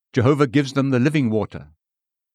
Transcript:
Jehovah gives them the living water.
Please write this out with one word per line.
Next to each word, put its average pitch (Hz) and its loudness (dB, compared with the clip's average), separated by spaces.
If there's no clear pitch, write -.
Jehovah 139 2
gives 135 -2
them 139 -2
the 127 0
living 135 0
water. 101 -6